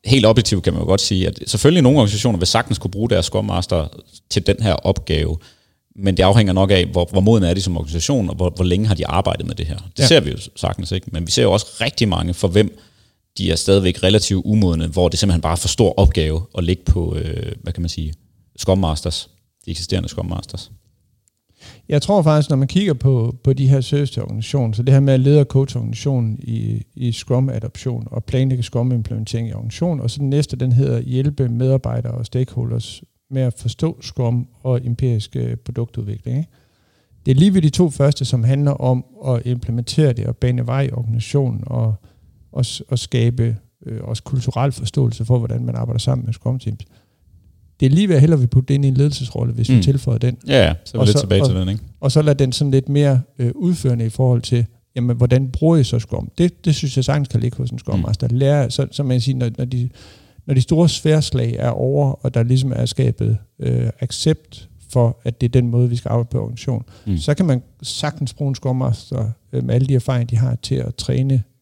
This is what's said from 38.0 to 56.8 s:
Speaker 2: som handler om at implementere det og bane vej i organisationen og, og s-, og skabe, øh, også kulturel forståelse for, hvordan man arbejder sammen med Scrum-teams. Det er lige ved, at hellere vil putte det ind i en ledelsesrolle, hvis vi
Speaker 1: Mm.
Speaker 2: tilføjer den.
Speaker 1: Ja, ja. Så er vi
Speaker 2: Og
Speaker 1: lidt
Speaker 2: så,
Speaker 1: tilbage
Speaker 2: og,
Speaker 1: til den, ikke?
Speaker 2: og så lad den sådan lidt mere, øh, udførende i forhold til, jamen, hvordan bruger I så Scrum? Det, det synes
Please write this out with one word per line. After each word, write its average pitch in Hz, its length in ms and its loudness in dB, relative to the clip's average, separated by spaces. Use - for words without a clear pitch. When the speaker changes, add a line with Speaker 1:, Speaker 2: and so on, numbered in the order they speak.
Speaker 2:
som 120 180 0
handler 139 280 2
om 127 340 0
at 120 180 0
implementere 120 680 0
det 117 140 -4
og 123 100 -4
bane 123 300 0
vej 131 140 -2
i 135 100 -2
organisationen 117 760 -2
og, 113 280 -2
og 131 140 -2
s-, - 160 -12
og - 180 -4
skabe, 117 580 0
øh, 110 180 -10
også 113 200 -8
kulturel 131 480 -2
forståelse 113 540 -2
for, 123 120 2
hvordan 117 280 -2
man 117 100 -4
arbejder 120 240 -2
sammen 127 260 -2
med 113 80 -4
Scrum-teams. 120 520 -6
Det 135 60 2
er 131 40 4
lige 190 200 4
ved, 165 60 4
at 131 60 6
hellere 156 180 6
vil 120 80 2
putte 131 200 2
det 143 60 2
ind 139 120 2
i - 20 4
en 135 60 2
ledelsesrolle, 131 600 -2
hvis 117 160 -2
vi 127 60 6
Speaker 1:
Mm. 104 60 6
Speaker 2:
tilføjer 135 360 0
den. 123 200 -2
Speaker 1:
Ja, - 200 6
ja. 78 60 2
Så - 120 -8
er - 0 -
vi - 40 -2
Speaker 2:
Og - 40 6
Speaker 1:
lidt 104 120 6
Speaker 2:
så, 139 60 2
Speaker 1:
tilbage 95 180 2
Speaker 2:
og, 131 60 2
Speaker 1:
til 92 100 2
den, 92 120 -2
ikke? 104 120 -4
Speaker 2:
og 135 120 0
så 156 100 4
lad 147 140 4
den 135 160 0
sådan 139 200 0
lidt 131 180 2
mere, 139 320 4
øh, 120 160 0
udførende 151 500 0
i 110 40 -2
forhold 123 320 2
til, 120 240 0
jamen, 123 220 0
hvordan 127 340 2
bruger 160 260 2
I 139 60 4
så 117 160 0
Scrum? - 380 -6
Det, - 280 0
det 156 100 4
synes 139 220 -4